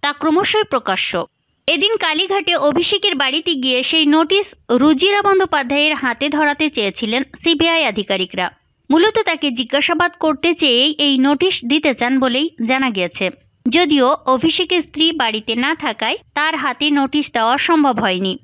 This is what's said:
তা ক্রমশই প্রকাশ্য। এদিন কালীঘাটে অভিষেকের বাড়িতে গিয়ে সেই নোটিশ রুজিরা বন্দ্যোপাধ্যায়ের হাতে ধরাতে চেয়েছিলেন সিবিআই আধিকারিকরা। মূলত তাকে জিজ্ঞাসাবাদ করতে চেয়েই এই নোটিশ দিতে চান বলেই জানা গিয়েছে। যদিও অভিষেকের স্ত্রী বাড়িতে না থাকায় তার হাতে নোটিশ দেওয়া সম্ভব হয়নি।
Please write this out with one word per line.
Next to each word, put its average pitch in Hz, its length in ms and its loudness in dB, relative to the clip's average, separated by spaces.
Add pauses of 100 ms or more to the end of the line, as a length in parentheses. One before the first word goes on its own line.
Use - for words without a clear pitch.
তা 285 120 0
ক্রমশই 370 580 0
প্রকাশ্য। 202 400 -2 (580)
এদিন 403 280 0
কালীঘাটে 359 640 -2
অভিষেকের 349 560 0
বাড়িতে 285 380 -2
গিয়ে 254 280 0
সেই 311 260 2
নোটিশ 330 380 2 (260)
রুজিরা 311 500 4
বন্দ্যোপাধ্যায়ের 302 720 0
হাতে 262 340 -4
ধরাতে 294 400 0
চেয়েছিলেন 226 540 -4 (160)
সিবিআই 330 460 0
আধিকারিকরা। 190 640 -4 (420)
মূলত 359 260 4 (100)
তাকে 311 240 -2
জিজ্ঞাসাবাদ 294 720 -2
করতে 311 340 0
চেয়েই 269 440 2
এই 285 200 2
নোটিশ 285 360 2 (100)
দিতে 294 300 0
চান 240 260 -2
বলেই 262 260 0 (200)
জানা 262 240 0
গিয়েছে। 185 360 -4 (400)
যদিও 285 420 2 (180)
অভিষেকের 320 560 0
স্ত্রী 311 300 -2
বাড়িতে 226 440 -4
না 262 180 -2
থাকায় 254 420 -4 (180)
তার 302 220 -2
হাতে 285 340 -4
নোটিশ 285 420 0
দেওয়া 233 260 0
সম্ভব 285 420 2
হয়নি। 190 320 -2 (120)